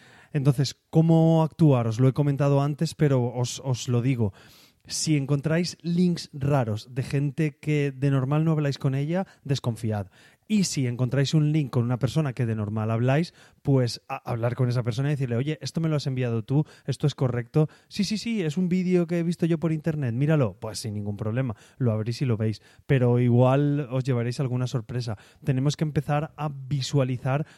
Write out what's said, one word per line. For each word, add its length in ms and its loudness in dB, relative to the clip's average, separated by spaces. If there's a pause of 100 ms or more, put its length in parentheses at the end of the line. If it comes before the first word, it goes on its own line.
(340)
Entonces, 460 0 (100)
¿cómo 540 4
actuar? 440 4
Os 120 -2
lo 80 6
he 60 4
comentado 480 2
antes, 340 -4
pero 380 2
os, 300 -4
os 240 -4
lo 140 2
digo. 320 0 (520)
Si 320 0
encontráis 640 -2
links 520 0
raros 600 -2
de 100 -4
gente 560 -2
que 320 0
de 180 -2
normal 360 2
no 60 4
habláis 260 0
con 180 -2
ella, 320 -2 (160)
desconfiad. 640 -4 (440)
Y 120 4
si 240 -2
encontráis 480 0
un 160 4
link 180 0
con 140 0
una 160 0
persona 340 -2
que 140 -2
de 80 -2
normal 340 -2
habláis, 460 0 (260)
pues 460 0
a-, 80 -8
hablar 400 -4
con 120 2
esa 140 0
persona 280 -2
y 20 0
decirle, 240 -2
"Oye, 260 -2
esto 180 -8
me 100 0
lo 60 0
has 120 -4
enviado 360 -2
tú, 220 2 (200)
esto 200 -2
es 80 0
correcto". 560 0 (180)
"Sí, 160 -4
sí, 140 -2
sí, 240 -4
es 160 -2
un 100 0
vídeo 380 2
que 140 -2
he 40 0
visto 220 0
yo 140 2
por 120 0
internet, 440 -2
míralo". 440 2
Pues 200 -10
sin 160 -6
ningún 220 -6
problema, 380 -4 (220)
lo 140 2
abrís 320 -2
y 20 0
lo 100 2
veis. 280 -2 (240)
Pero 320 4
igual 720 4
os 120 -2
llevaréis 360 -2
alguna 260 -2
sorpresa. 540 -6 (240)
Tenemos 340 0
que 60 -4
empezar 520 -2
a 140 -6
visualizar 960 -2 (120)